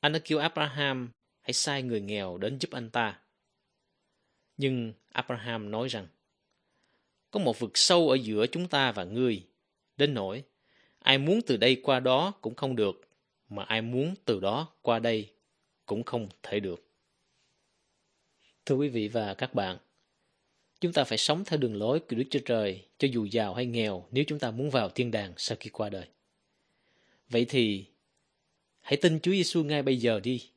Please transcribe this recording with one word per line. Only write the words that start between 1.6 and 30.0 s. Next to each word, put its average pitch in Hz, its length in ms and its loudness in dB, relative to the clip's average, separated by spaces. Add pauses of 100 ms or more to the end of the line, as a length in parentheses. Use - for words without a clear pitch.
người 120 180 -2
nghèo 98 380 -6
đến 113 220 -4
giúp 170 100 -6
anh 120 200 -10
ta. 110 300 -2 (1400)
Nhưng 123 360 -2 (200)
Abraham 113 580 -6
nói 117 180 -4
rằng, 104 200 -8 (1200)
"Có 208 100 -2
một 127 180 0
vực 110 160 -4
sâu 170 360 6
ở 131 40 6
giữa 110 320 2
chúng 175 220 -4
ta 135 240 2
và 101 120 -4
ngươi, 107 420 0 (500)
đến 147 180 2
nỗi 104 300 -6 (540)
ai 135 200 4
muốn 165 280 4
từ 127 100 4
đây 127 260 4
qua 131 180 2
đó 131 400 4
cũng 113 140 -8
không 131 220 -2
được, 101 320 0 (400)
mà 101 160 -10
ai 110 180 0
muốn 127 320 -2 (100)
từ 104 160 0
đó 113 320 -2 (100)
qua 117 160 2
đây 113 340 -2 (540)
cũng 104 160 -4
không 110 260 -6 (140)
thể 104 180 -4
được." 92 280 -8 (1800)
Thưa 143 80 2
quý 143 140 0
vị 113 200 -2
và 107 260 -2
các - 200 -6
bạn, 95 240 -2 (1000)
chúng 175 120 0
ta 143 120 2
phải 110 140 -2
sống 170 260 2
theo 160 140 0
đường 117 180 0
lối 120 240 0
của 120 160 -6
Đức 127 140 0
Chúa 143 140 0
Trời, 104 420 -2 (120)
cho 139 140 2
dù 117 120 0
giàu 104 300 -2
hay 123 120 -2
nghèo, 110 440 -2
nếu 135 160 2
chúng 151 120 -4
ta 127 120 -2
muốn 131 200 -2
vào 117 180 2
thiên 120 220 -2
đàng 104 260 -4
sau - 240 -4
khi 107 100 -14
qua 104 200 -4
đời. 95 160 -10 (1200)
Vậy 117 200 2
thì, 107 380 0 (960)
hãy - 160 0
tin 160 240 4
Chúa 180 120 2
Giêsu 170 320 2
ngay 147 180 0
bây 135 140 4
giờ 113 240 2